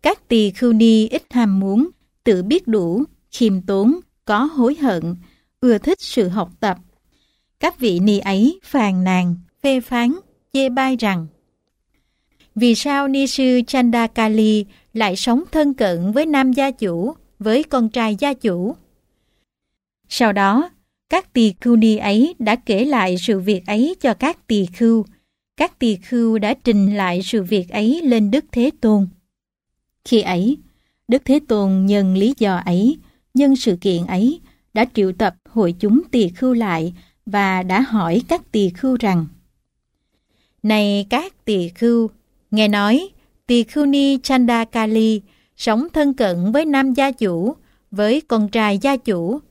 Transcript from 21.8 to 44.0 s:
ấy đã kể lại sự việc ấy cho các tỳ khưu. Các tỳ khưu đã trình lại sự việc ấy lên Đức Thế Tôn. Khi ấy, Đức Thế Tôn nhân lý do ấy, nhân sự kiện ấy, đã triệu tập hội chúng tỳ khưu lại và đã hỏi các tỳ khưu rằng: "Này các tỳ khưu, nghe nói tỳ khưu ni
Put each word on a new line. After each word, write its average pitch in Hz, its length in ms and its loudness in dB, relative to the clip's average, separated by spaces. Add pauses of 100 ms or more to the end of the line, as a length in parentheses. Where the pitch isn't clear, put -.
ấy 214 420 0
đã 220 180 0
kể 220 280 -2
lại 208 340 0
sự 190 220 -2
việc 185 260 -4
ấy 247 340 -2
cho 240 140 0
các - 320 -6
tỳ 208 200 0
khưu. 226 380 0 (520)
Các 339 220 -4
tỳ 220 180 0
khưu 226 420 -2
đã 208 160 -2
trình 208 420 0
lại 185 260 -2
sự 202 200 -4
việc 180 260 -2
ấy 220 360 -2
lên 226 260 2
Đức 277 220 0
Thế 247 180 0 (100)
Tôn. 208 280 2 (960)
Khi 233 160 2
ấy, 185 380 -2 (500)
Đức 254 160 0
Thế 285 240 2
Tôn 190 380 0
nhân 196 300 2
lý 214 220 0
do 196 180 0
ấy, 190 420 0 (360)
nhân 269 220 4
sự 220 240 -2
kiện 175 260 -2
ấy, 214 340 -2 (340)
đã 214 100 2 (100)
triệu 190 180 0
tập 180 220 -2 (140)
hội 185 300 -2
chúng 214 320 2
tỳ 220 180 0
khưu 254 260 -2
lại 180 380 -4 (340)
và 196 360 -2
đã 185 180 0
hỏi 220 480 0
các 339 240 -4
tỳ 196 180 0
khưu 254 300 -2
rằng: 180 260 0 (1400)
"Này 208 480 0
các 311 340 -6
tỳ 185 240 -2
khưu, 226 420 0 (400)
nghe 214 180 2
nói 208 400 2 (380)
tỳ 240 160 2
khưu 285 240 -2
ni 277 360 2